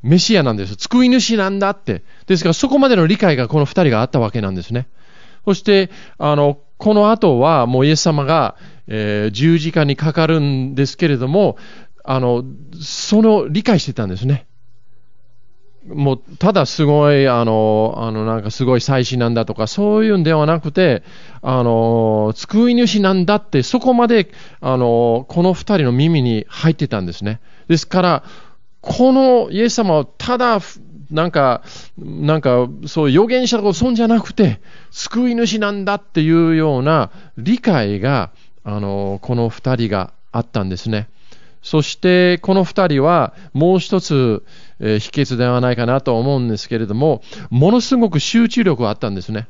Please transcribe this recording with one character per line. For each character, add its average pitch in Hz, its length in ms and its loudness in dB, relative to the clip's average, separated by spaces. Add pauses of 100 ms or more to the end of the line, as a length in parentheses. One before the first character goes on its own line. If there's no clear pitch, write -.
メ 143 160 4
シ 208 200 2
ア 160 60 2
な 123 100 0
ん - 20 -2
で 98 100 -6
す。 101 100 -10
救 - 280 0
い 247 60 4
主 240 260 2
な 196 140 0
ん 196 100 -4
だ 196 120 0
っ 196 60 -6
て。 - 260 -6 (240)
で 185 100 2
す 160 60 -4
か 175 80 2
ら、 - 20 4
そ 262 160 0
こ 269 100 2
ま 269 80 4
で 247 80 4
の 170 100 4
理 190 120 2
解 170 180 2
が 123 140 -2
こ 151 100 0
の 143 60 2
二 - 180 0
人 131 80 4
が 110 80 2
あ 120 60 2
っ - 40 -8
た 127 120 0
わ 107 100 0
け 117 80 -4
な 101 100 -2
ん 95 60 -4
で 90 60 -6
す 110 120 -8
ね。 127 140 -4 (560)
そ 202 100 0
し 180 80 -4
て、 196 280 2 (280)
あ 151 160 0
の、 143 260 2 (180)
こ 214 160 2
の 208 180 4
後 170 300 4
は 139 260 4
も 127 120 2
う 135 60 4
イ 147 40 4
エ 156 80 2
ス - 60 -2
様 151 200 0
が、 135 320 0 (320)
え 104 400 -2
ー、 107 40 -2
十 156 260 2
字 156 160 -2
架 160 100 2
に 143 140 0
か 151 160 -2
か 160 120 2
る 160 140 2
ん 135 360 -2
で 139 100 2
す - 100 -8
け 165 140 0
れ 139 80 0
ど 127 100 -4
も、 160 300 2 (480)
あ 131 160 -2
の、 123 240 0 (360)
そ - 400 0
の 208 280 4
理 180 140 -2
解 196 180 2
し - 40 -8
て 139 60 -6
た 110 140 -4
ん 95 40 -6
で 92 60 -6
す 101 100 -6
ね。 135 220 -2 (1400)
も 139 260 0
う、 123 60 -16 (160)
た 202 160 2
だ 165 120 2
す 156 200 -2
ご 147 260 4
い、 139 160 4
あ 120 160 2
の、 110 540 2
あ 113 140 -6
の、 110 140 -4
な 113 120 -2
ん 104 60 -6
か 107 80 -6
す - 120 -4
ご 127 140 2
い 117 40 0
祭 131 240 0
司 127 120 -4
な 120 120 0
ん 120 40 -2
だ 113 120 0
と 107 100 -8
か、 113 120 -4
そ 208 320 0
う 220 60 2
い 220 60 2
う 202 60 2
ん 175 60 2
で 160 100 2
は 151 120 2
な 160 140 0
く 151 120 -8
て、 165 320 2 (380)
あ 127 220 0
の、 113 720 2
救 240 360 0
い 240 40 2
主 214 260 2
な 190 120 2
ん 185 120 2
だ 202 100 2
っ 208 140 -4
て、 131 140 0
そ 254 160 -2
こ 254 140 2
ま 240 140 2
で、 220 220 2 (320)
あ 131 160 0
の、 120 500 2
こ 170 160 0
の 185 100 2
二 202 240 -2
人 151 80 2
の 123 60 2
耳 147 300 2
に 113 260 0
入 - 260 0
っ - 20 -2
て 143 120 -4
た 110 120 -4
ん 92 60 -6
で 85 80 -8
す - 100 -12
ね。 107 180 -6 (260)
で 165 100 2
す - 100 -6
か 185 140 0
ら、 175 220 0 (580)
こ 262 300 2
の 254 400 4
イ 190 100 -4
エ 233 80 2
ス - 60 -6
様 196 200 0
は 147 100 0
た - 320 -6
だ、 233 220 2 (500)
な 156 180 0
ん 165 40 -4
か、 131 320 2 (340)
な 156 400 -2
ん 151 40 -2
か、 123 260 2 (180)
そ 156 200 -2
う 143 40 2
い 131 80 4
う - 20 6
預 220 80 4
言 254 200 0
者 240 100 0
と 208 60 -2
か 202 100 2
そ 233 160 0
ん 240 60 0
じ 226 80 2
ゃ 226 40 2
な 226 140 4
く - 100 -12
て、 147 300 2 (300)
救 247 400 -4
い 233 40 -2
主 220 220 0
な 208 140 -2
ん 202 140 -6
だ 202 100 0
っ 202 80 -8
て - 180 -2
い 165 260 4
う 165 80 2
よ 156 240 0
う 127 40 -2
な 143 260 2 (280)
理 165 200 0
解 110 420 0
が、 120 300 0 (340)
あ 104 160 -6
の、 98 440 -4
こ 127 100 -4
の 117 160 0
二 127 260 -4
人 117 140 -2
が 98 240 -4 (180)
あ 113 80 -4
っ 117 60 -4
た - 160 -6
ん 95 80 -4
で 92 80 -6
す - 120 -8
ね。 107 200 -4 (520)
そ 156 200 0
し - 140 -4
て、 180 420 4
こ 190 160 -2
の 190 100 2
二 185 240 0
人 139 160 2
は 160 300 2 (200)
も 175 240 2
う - 20 2
一 185 220 -2
つ、 127 440 0 (340)
え 107 160 0
ー、 107 40 2
秘 - 100 -10
訣 131 260 -2
で 120 100 0
は 123 160 2
な 127 100 0
い 120 40 0
か 120 100 -2
な 131 160 0
と 123 160 0
思 135 200 0
う - 20 0
ん 123 80 -2
で 110 100 -2
す - 120 -12
け 117 100 -2
れ 113 60 -2
ど 104 100 -4
も、 139 260 0 (280)
も 135 220 4
の 240 100 2
す - 160 -2
ご 226 120 2
く 160 100 0
集 233 300 2
中 233 140 0
力 135 200 0
が 107 60 0
あ 104 40 -4
っ - 40 -8
た 120 120 -4
ん 98 60 -4
で 92 60 -6
す 98 100 -10
ね。 110 180 -6